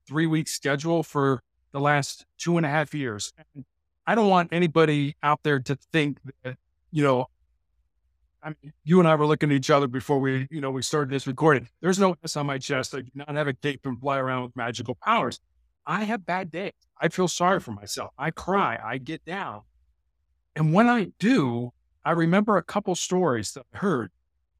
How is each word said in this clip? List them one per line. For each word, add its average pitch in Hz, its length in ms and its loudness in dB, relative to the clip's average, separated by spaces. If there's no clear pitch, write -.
three-week 160 400 0
schedule 156 560 -2
for 139 400 0
the 143 80 -6
last 143 460 0
two 170 180 0
and 165 100 2
a - 20 -2
half 147 260 -2
years. 120 380 -6
And 139 100 -16
I 185 80 2
don't 214 140 4
want 175 240 4
anybody 156 720 2
out 147 200 2
there 147 180 2
to 131 160 -4
think 147 260 0
that, 127 120 -10
you 151 120 0
know, 127 240 4
I 151 80 -12
mean, 151 220 -20
you 170 140 6
and 170 100 8
I 160 60 8
were 151 120 2
looking 151 240 2
at 139 60 4
each 135 140 0
other 143 160 6
before 131 320 0
we, 131 320 0
you 156 100 -10
know, 135 100 -4
we 131 120 -6
started 147 280 -2
this 135 160 -4
recording. 135 420 2
There's 180 180 0
no 190 240 4
S 160 140 -8
on 143 100 -2
my 139 120 -4
chest. 131 360 -4
I 135 80 -8
do 120 120 -20
not 143 200 -12
have 147 140 -2
a 135 60 -2
cape 139 300 -4
and 123 160 -6
fly 139 180 -2
around 131 240 -2
with 123 140 -12
magical 120 400 -6
powers. 202 440 -2
I 185 180 -2
have 208 220 -4
bad 180 240 -6
days. 175 220 -8
I 160 80 0
feel 180 200 0
sorry 180 320 2
for 123 120 -10
myself. 101 460 -10
I 151 120 -4
cry. 165 540 0
I 120 140 -6
get 151 260 -10
down. 156 380 -10
And 156 200 2
when 233 140 6
I 240 300 0
do, 127 520 0
I 147 60 0
remember 180 460 2
a 170 60 2
couple 196 320 -4
stories 165 580 -2
that 135 200 -16
I 107 60 -14
heard. 143 320 -2